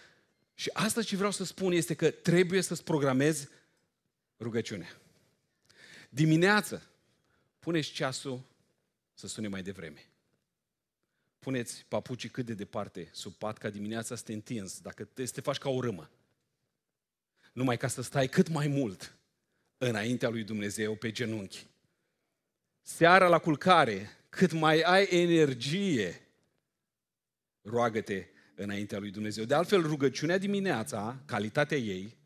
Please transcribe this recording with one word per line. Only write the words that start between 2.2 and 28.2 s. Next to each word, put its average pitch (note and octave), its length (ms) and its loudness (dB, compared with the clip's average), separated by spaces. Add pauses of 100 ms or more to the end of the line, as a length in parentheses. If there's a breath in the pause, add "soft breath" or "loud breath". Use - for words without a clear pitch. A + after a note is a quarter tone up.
să-ți - 240 -6
programezi C#3+ 640 2 (880 soft breath)
rugăciunea. A2+ 640 -6 (1080 loud breath)
Dimineață, D#3+ 800 2 (680)
puneți E3 320 -2
ceasul C3 520 -6 (720)
să - 120 -18
sune G#2+ 220 -8
mai F#2+ 140 -6
devreme. F2 480 -14 (1300)
Puneți B2+ 500 -8
papucii A#2 400 -6
cât B2+ 180 -8
de A2+ 80 -8
departe G2 580 -10
sub - 200 -14
pat, G#2+ 260 -8
ca A2 120 -8
dimineața A2 440 -8
să - 80 -12
te A#2 100 -12
întinzi, G#2 500 -10
dacă F#2+ 220 -14
te, B2+ 200 -10
să A#2+ 80 -8
te - 80 -10
faci C#3 180 -4
ca - 100 -4
o C3 120 0
râmă. G2+ 300 -6 (1400 soft breath)
Numai B2 240 0
ca B2 120 -4
să B2 140 -6
stai C3 260 0
cât - 200 2
mai D3+ 180 -2
mult C#3 500 -2 (640)
înaintea A#2+ 500 0
lui A2+ 160 -4
Dumnezeu G#2+ 500 -4
pe A2 160 -6
genunchi. G#2+ 560 -8 (1160)
Seara F3+ 460 6
la E3 100 8
culcare, C#3+ 680 4 (200)
cât F3+ 240 2
mai D#3 280 4
ai F#3 300 6
energie, D#3 1200 2 (1300)
roagă-te A2 640 -2 (280 soft breath)